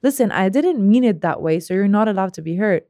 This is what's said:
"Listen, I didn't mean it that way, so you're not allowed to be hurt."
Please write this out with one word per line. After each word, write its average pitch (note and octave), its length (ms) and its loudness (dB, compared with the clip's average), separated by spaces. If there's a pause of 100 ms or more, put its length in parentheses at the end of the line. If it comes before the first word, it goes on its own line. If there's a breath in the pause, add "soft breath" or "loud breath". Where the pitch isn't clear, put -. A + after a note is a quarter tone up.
"Listen, C4 280 0
I B3+ 180 0
didn't C#4 380 0
mean A#3+ 160 4
it G3 180 0
that E3 200 -2
way, D#3+ 180 0
so F#3 140 -8
you're G3 140 0
not G#3 200 2
allowed F#3+ 260 -2
to E3 80 -16
be D#3+ 160 -6
hurt." G3+ 320 0